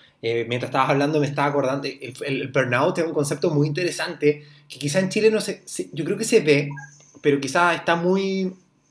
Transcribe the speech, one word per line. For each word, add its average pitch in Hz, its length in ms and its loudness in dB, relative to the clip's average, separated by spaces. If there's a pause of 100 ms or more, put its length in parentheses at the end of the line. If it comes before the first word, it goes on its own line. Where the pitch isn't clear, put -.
(220)
Eh, 117 260 -2
mientras 123 220 -4
estabas 135 180 0
hablando 147 320 2
me 139 60 0
estaba 143 220 0
acordando, 139 380 -2
el, 131 360 -10
el, 135 180 -4
el 139 80 -8
burnout 131 480 0
es 170 80 0
un 165 80 -4
concepto 151 380 0
muy 147 180 2
interesante 156 800 0 (200)
que - 120 -18
quizá 143 220 0
en 190 100 0
Chile 214 200 4
no 214 120 0
se, 190 240 -6
se, - 260 -8
yo 143 100 -6
creo 175 140 -2
que 220 80 -4
se 220 160 4
ve, 147 300 2 (500)
pero 143 180 4
quizá 170 360 2
está 170 200 0
muy, 190 600 -2 (360)